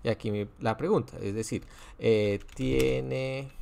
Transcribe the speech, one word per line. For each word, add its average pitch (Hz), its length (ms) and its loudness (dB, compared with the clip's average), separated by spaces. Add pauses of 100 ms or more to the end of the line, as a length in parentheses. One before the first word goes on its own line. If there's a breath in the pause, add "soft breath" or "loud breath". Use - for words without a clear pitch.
Y 120 60 0
aquí 110 220 0
mi, 104 180 -2 (100)
la 113 160 0
pregunta, 160 460 0
es 101 120 -2
decir, 110 320 -4 (340 loud breath)
eh, 107 400 4 (160)
¿tiene 131 920 0 (120)